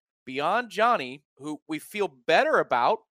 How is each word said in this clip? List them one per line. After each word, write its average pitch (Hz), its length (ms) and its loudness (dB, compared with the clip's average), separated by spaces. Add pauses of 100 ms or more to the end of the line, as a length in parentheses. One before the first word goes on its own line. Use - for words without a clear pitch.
(260)
beyond 175 440 -4
Johnny, 175 540 -2 (120)
who 147 320 -12
we 156 100 -6
feel 202 300 -6
better 180 520 2
about, 135 400 2 (180)